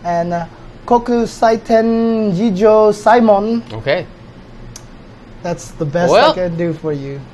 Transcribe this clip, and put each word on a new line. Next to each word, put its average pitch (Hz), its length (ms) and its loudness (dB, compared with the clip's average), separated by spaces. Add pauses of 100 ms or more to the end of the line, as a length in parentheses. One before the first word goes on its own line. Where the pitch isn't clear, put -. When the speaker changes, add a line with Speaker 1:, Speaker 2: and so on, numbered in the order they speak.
Speaker 1:
and 170 440 -4 (380)
Koku 240 400 0
Saiten 226 1080 0
Jijo 214 580 4
Simon. 220 720 2 (100)
Speaker 2:
Okay. 139 320 -4 (1400)
Speaker 1:
That's 175 280 -10
the - 120 -6
best 170 260 0
Speaker 2:
Well. 254 220 4
Speaker 1:
I - 20 -4
can 175 220 -4
do 170 160 -2
for 156 200 -6
you. 139 280 -10 (140)